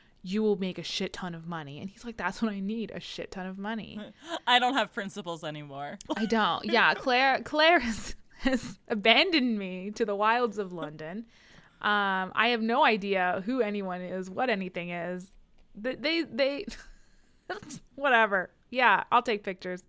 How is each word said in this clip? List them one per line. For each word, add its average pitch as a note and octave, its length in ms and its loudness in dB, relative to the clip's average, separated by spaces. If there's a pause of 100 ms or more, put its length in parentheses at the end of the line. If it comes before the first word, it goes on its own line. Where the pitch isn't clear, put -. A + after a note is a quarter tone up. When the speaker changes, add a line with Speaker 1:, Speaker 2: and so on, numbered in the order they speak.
(220)
Speaker 1:
"You G3 200 -2
will G#3 140 4
make F3+ 220 -4
a E3+ 40 -6
shit - 300 -6
ton F3+ 220 -10
of E3 120 -14
money." D3+ 320 -10
And F#3+ 100 -10
he's - 160 -20
like, A#3 120 -12
"That's F#3 260 -4
what A3 80 0
I G3+ 80 -6
need, G#3 340 -4
a - 60 -8
shit - 320 -10
ton F#3 160 -10
of F#3+ 100 -10
money." G3+ 440 -8 (220)
Speaker 2:
<laughs> E4 260 -10
I B3 100 8
don't B3 160 2
have A3+ 180 0
principles F#3+ 520 -8
anymore. D3 600 -10
<laughs> G#3+ 100 -4
Speaker 1:
I G#3 100 -2
don't. G3+ 380 2
Yeah, G#3 300 4
Claire, C4 500 2
Claire D#4+ 340 6
has, A#3 380 -2 (220)
has - 500 0
abandoned A#3+ 680 4
me F#3 340 -6
to A3+ 120 0
the G3+ 120 0
wilds A3 420 2
of F#3+ 140 -4
London. D#3+ 540 -10 (560)
Um, G3 520 2
I A3+ 140 4
have A#3 140 2
no A#3 220 4
idea F#3+ 640 2
who B3+ 140 0
anyone G3+ 400 -2
is, F#3 280 -6
what A#3+ 220 -2
anything F#3 400 -4
is. F3+ 400 -6 (460)
They, B3 180 -4
they, D#4 280 -2
they C#4 440 -2 (840)
<laughs> - 460 -14
whatever. A3+ 560 4 (200)
Yeah, A#3+ 420 4
I'll B3 100 6
take G#3 220 -2
pictures. F3+ 440 -8